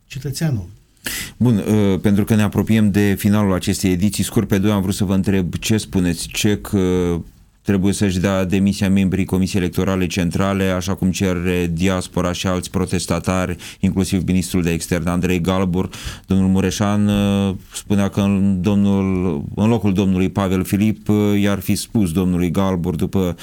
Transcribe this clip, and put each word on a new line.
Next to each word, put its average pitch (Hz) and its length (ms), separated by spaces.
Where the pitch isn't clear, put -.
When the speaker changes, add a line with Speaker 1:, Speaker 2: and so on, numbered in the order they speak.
Speaker 1:
cetățeanului. 131 640
Speaker 2:
Bun, 117 200
uh, 98 420
pentru 101 240
că 117 120
ne 107 60
apropiem 104 500
de 101 260
finalul 104 360
acestei 92 380
ediții, 98 320
scurt 101 240
pe 104 100
doi, 101 140
am 101 100
vrut 95 120
să 107 100
vă 95 100
întreb 95 420
ce - 220
spuneți, 90 500
ce 104 300
că 90 580
trebuie 98 320
să-și 92 260
dea 95 260
demisia 98 440
membrii 95 360
Comisiei 92 360
Electorale 92 460
Centrale, 95 560
așa 92 320
cum 95 160
cere 90 600
diaspora 90 580
și 90 160
alți 92 240
protestatari, 90 840
inclusiv 95 460
ministrul 92 380
de 85 80
externe 85 380
Andrei 90 320
Galbur. 92 480
Domnul 95 200
Mureșan, 101 600
uh, 101 480
spunea 101 360
că 104 120
în, 98 400
domnul, 95 840
în 104 120
locul 107 260
domnului 95 360
Pavel 92 340
Filip, 104 460
uh, 104 320
i-ar 98 180
fi 101 160
spus 92 360
domnului 90 400
Galbur, 92 440
după, 90 480